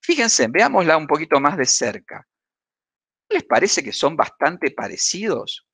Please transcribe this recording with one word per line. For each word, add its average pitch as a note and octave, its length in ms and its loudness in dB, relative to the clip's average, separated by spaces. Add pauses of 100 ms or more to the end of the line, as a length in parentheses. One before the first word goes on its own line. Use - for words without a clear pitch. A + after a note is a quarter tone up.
Fíjense, A3+ 460 0
veámosla E3+ 500 4
un D#3 80 -4
poquito D3+ 340 0
más D3 160 0
de C#3 80 0
cerca. - 640 -4 (1000)
¿No A4 40 0
les E4+ 100 0
parece D#3 380 2
que A2+ 100 -10
son D#3 240 -2
bastante D#3+ 540 -2
parecidos? A#2 1040 -6